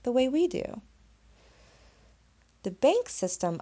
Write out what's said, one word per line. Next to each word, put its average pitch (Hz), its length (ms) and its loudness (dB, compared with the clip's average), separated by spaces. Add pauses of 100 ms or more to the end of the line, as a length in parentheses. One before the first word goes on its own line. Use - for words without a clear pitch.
the 247 80 -2
way 262 160 4
we 311 180 2
do. - 360 -4 (1800)
The 190 80 -6
Bank 370 360 2
system 175 540 -4